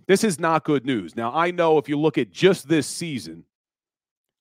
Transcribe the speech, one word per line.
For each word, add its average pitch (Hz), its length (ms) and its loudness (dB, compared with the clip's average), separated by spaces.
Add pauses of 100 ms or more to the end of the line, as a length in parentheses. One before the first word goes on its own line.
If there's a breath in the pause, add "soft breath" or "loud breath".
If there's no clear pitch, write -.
This 190 160 4
is 190 160 0
not 165 260 0
good 139 200 0
news. 110 300 -4
Now, 117 180 -4
I 170 180 0
know 165 260 2
if 143 120 -2
you 143 80 -2
look 151 200 0
at 120 140 -2
just 180 360 2
this 151 180 2
season, 92 580 -10 (960)